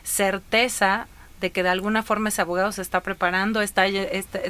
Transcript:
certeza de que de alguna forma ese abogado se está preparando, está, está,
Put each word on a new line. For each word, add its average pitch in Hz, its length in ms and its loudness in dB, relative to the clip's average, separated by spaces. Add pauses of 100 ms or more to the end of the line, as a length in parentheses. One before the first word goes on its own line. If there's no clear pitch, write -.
certeza 202 1000 0 (340)
de 185 120 -2
que 190 120 -2
de 180 60 2
alguna 208 340 0
forma 214 260 0
ese 202 120 -2
abogado 185 300 0
se 190 120 -8
está 180 180 -2
preparando, 196 600 0
está, 196 260 2
está, 196 520 -4 (100)